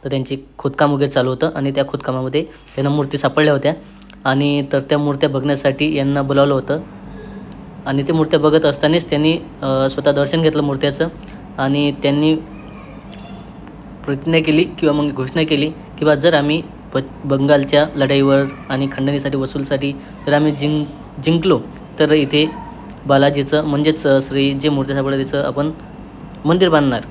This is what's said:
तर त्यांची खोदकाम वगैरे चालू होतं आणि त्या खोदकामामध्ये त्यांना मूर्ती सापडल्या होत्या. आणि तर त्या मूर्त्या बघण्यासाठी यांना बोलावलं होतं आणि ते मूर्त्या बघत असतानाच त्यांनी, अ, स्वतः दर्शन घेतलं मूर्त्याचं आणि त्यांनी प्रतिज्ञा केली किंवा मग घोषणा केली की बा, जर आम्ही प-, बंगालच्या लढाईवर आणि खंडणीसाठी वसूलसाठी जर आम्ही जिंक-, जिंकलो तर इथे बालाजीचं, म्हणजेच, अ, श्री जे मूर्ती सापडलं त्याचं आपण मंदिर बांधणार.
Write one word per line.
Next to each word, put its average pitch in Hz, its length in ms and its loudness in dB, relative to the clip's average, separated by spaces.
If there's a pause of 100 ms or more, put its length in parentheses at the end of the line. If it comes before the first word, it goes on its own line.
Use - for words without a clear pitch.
तर 135 60 -6
त्यांची 135 280 -4 (200)
खोदकाम 143 340 0
वगैरे 139 180 0
चालू 127 200 2
होतं 131 240 0
आणि 139 160 -2
त्या 139 160 0
खोदकामामध्ये 131 560 -4
त्यांना - 480 -4
मूर्ती 143 280 0
सापडल्या 151 340 2
होत्या. 139 220 2 (500)
आणि 143 480 2
तर 135 80 2
त्या 139 180 0
मूर्त्या 143 300 0
बघण्यासाठी 139 680 0
यांना 139 280 0
बोलावलं 139 320 4
होतं 139 260 -2 (1040)
आणि 139 160 0
ते 143 100 -2
मूर्त्या 156 260 2
बघत 151 260 4
असतानाच 151 460 2
त्यांनी, 156 280 2 (240)
अ, 135 280 0
स्वतः 139 220 2
दर्शन 143 300 2
घेतलं 156 200 2
मूर्त्याचं 143 460 0 (500)
आणि 143 340 0
त्यांनी 147 440 2 (1700)
प्रतिज्ञा 151 340 0
केली 156 240 4
किंवा 147 380 0
मग 143 100 0
घोषणा 135 300 -2
केली 156 280 0
की - 340 -10
बा, 151 100 6
जर 160 200 4
आम्ही 147 280 2 (320)
प-, 131 40 2 (260)
बंगालच्या 139 640 4 (100)
लढाईवर 139 480 4 (240)
आणि 135 240 -2
खंडणीसाठी 139 440 -2
वसूलसाठी 139 560 -2
जर - 400 -4
आम्ही 151 200 4
जिंक-, 147 680 -4
जिंकलो 165 380 4 (380)
तर 147 140 4
इथे 151 380 2 (560)
बालाजीचं, 143 580 2
म्हणजेच, 151 420 0
अ, 135 160 6
श्री 139 300 0
जे 139 160 0
मूर्ती 139 240 0
सापडलं 139 240 0
त्याचं 135 280 -2
आपण 143 260 -2 (760)
मंदिर 180 240 4
बांधणार. 143 320 2 (100)